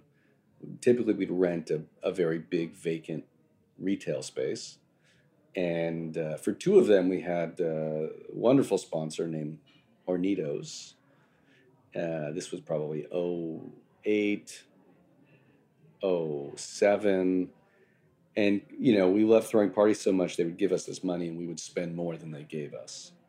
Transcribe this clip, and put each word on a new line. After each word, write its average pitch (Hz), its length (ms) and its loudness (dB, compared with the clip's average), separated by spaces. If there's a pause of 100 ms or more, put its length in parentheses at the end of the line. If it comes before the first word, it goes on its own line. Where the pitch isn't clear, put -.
(800)
Typically, 120 320 4
we'd 95 180 -2
rent 87 400 0
a, 78 100 -2 (220)
a 98 80 0
very 85 260 0
big 82 380 -4
vacant 82 480 -6 (560)
retail 87 420 -4
space. - 560 -6 (800)
And, 82 640 -2
uh, 78 200 -4
for - 140 -2
two 202 260 4
of 175 100 8
them, 92 220 6
we 90 120 0
had 85 380 -2
a 78 500 -2 (200)
wonderful 113 480 4
sponsor 80 500 -4
named 78 300 -6 (500)
Hornitos. 90 840 -4 (1000)
Uh, 82 360 -4
this 87 200 -8
was 90 100 -8
probably 76 500 -4
oh 85 600 -4 (340)
eight, 104 580 0 (1400)
oh 80 520 -2
seven. 95 960 2 (840)
And, 101 260 2 (160)
you 139 180 4
know, 92 140 6
we 104 160 4
loved 110 220 6
throwing 104 240 4
parties 104 280 4
so - 120 2
much, 90 260 2
they 87 60 0
would 85 160 -4
give 95 120 2
us 87 140 -2
this 92 180 -10
money 87 240 -2
and 82 120 -8
we 85 80 -8
would 82 120 -10
spend 85 360 -8
more 85 220 -4
than 80 140 -14
they 73 120 -12
gave 73 320 -10
us. - 380 -16 (160)